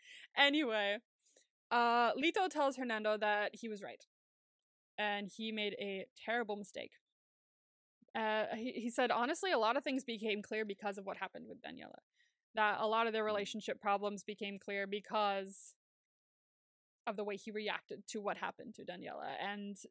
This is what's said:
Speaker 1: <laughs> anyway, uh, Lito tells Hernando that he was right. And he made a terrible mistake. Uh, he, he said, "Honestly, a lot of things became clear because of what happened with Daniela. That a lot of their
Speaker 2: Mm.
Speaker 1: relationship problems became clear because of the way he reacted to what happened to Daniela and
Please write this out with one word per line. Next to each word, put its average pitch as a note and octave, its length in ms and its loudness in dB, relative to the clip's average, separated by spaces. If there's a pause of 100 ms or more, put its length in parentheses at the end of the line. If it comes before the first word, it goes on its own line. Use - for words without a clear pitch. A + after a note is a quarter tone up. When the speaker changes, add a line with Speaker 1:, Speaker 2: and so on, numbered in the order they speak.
Speaker 1:
<laughs> - 300 -20
anyway, A#3 640 4 (720)
uh, A#3+ 440 6
Lito E4+ 360 4
tells C#4+ 260 4
Hernando A3 400 0
that G#3 380 2
he A3+ 140 -8
was G#3 140 -8
right. - 220 -12 (960)
And G#3 280 0
he A3 240 -4
made G#3 280 0
a G3 260 -4 (100)
terrible A3 400 -2
mistake. - 360 -10 (1200)
Uh, A3 300 4 (100)
he, A#3 160 -4
he A#3 180 -4
said, A#3+ 200 2
"Honestly, C#4+ 420 2
a C#4+ 60 4
lot A3 180 4
of C#4+ 80 0
things C4+ 200 0
became G#3+ 380 -2
clear A3 220 -2
because G3+ 340 -4
of G3 80 -10
what F#3+ 120 -4
happened - 300 -8
with - 140 -14
Daniela. - 380 -12 (540)
That G#3+ 260 4
a A3 60 2
lot A3+ 200 2
of A3+ 60 0
their A3 100 0
Speaker 2:
Mm. G#3+ 40 0
Speaker 1:
relationship G#3 540 -4
problems G3+ 440 0
became G3+ 340 -8
clear G3+ 300 -4
because G3+ 840 -2 (1300)
of G#3+ 100 -4
the G#3 80 -4
way G3+ 120 0
he G#3+ 160 -10
reacted G#3 560 -4
to A3 120 -4
what G3 180 0
happened - 360 -8
to - 100 -14
Daniela - 460 -8 (100)
and G3+ 360 -6 (140)